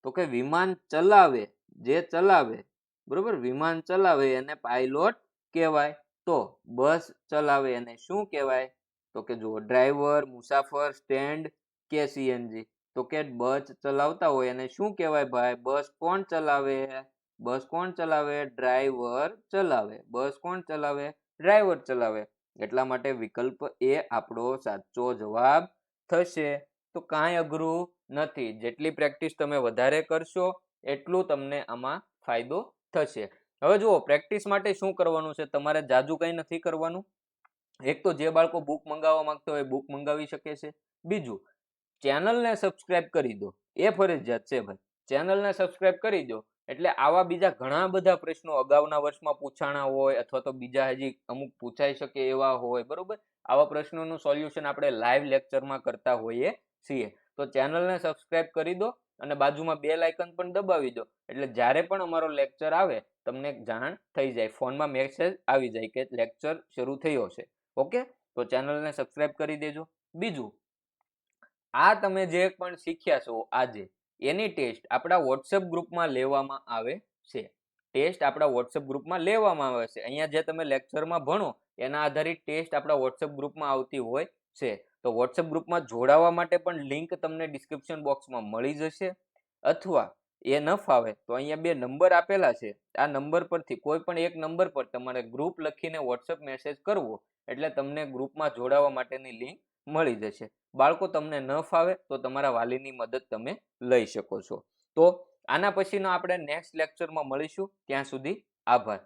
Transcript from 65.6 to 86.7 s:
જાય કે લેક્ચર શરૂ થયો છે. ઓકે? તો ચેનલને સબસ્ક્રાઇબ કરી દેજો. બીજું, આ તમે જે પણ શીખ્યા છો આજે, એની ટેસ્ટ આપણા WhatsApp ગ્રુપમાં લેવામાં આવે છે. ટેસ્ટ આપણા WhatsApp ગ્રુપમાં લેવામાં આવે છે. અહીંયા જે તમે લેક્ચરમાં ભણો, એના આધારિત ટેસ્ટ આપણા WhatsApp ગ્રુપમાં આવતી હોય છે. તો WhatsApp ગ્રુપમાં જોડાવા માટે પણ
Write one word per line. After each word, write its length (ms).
જાય 180
કે 140
લેક્ચર 360
શરૂ 300
થયો 320
છે. 80
ઓકે? 240
તો 180
ચેનલને 400
સબસ્ક્રાઇબ 480
કરી 260
દેજો. 160
બીજું, 360
આ 280
તમે 200
જે 100
પણ 260
શીખ્યા 420
છો 100
આજે, 240
એની 260
ટેસ્ટ 280
આપણા 320
WhatsApp 440
ગ્રુપમાં 440
લેવામાં 460
આવે 180
છે. 120
ટેસ્ટ 340
આપણા 280
WhatsApp 340
ગ્રુપમાં 380
લેવામાં 460
આવે 180
છે. 140
અહીંયા 280
જે 140
તમે 240
લેક્ચરમાં 560
ભણો, 200
એના 280
આધારિત 360
ટેસ્ટ 320
આપણા 300
WhatsApp 340
ગ્રુપમાં 340
આવતી 380
હોય 160
છે. 120
તો 160
WhatsApp 340
ગ્રુપમાં 380
જોડાવા 480
માટે 260
પણ 280